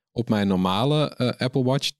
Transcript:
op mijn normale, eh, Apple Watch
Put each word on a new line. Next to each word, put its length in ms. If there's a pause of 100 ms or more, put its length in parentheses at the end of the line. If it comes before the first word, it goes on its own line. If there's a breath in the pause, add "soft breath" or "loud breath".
(120)
op 180
mijn 180
normale, 680
eh, 300
Apple 180
Watch 360